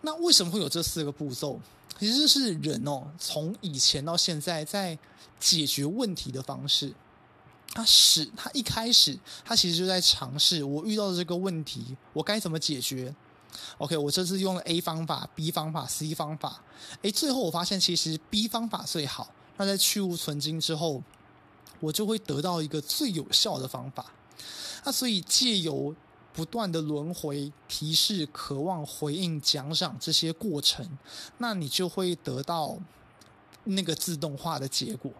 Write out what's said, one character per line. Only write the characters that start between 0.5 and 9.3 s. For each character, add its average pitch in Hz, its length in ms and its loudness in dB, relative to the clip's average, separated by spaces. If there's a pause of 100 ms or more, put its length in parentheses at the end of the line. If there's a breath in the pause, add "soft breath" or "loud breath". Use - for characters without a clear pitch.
会 202 80 0
有 160 100 0
这 165 140 -2
四 160 220 -2
个 143 80 -4
步 143 200 -6
骤？ 123 280 -6 (400 loud breath)
其 214 120 2
实 254 60 4
这 302 80 4
是 254 280 6
人 151 340 -2
哦， 143 180 -4 (100)
从 160 440 -4
以 151 180 -4
前 139 260 4
到 165 120 -2
现 165 240 2
在 160 240 -2
在 180 340 -4 (400 loud breath)
解 160 260 4
决 139 200 0
问 202 320 0
题 - 160 -6
的 131 100 -6
方 135 260 -8
式。 139 240 2 (840)
他 226 100 -4
使-， - 400 10 (100)
他 - 180 -6
一 269 100 0
开 226 280 -2
始， - 260 6 (280 loud breath)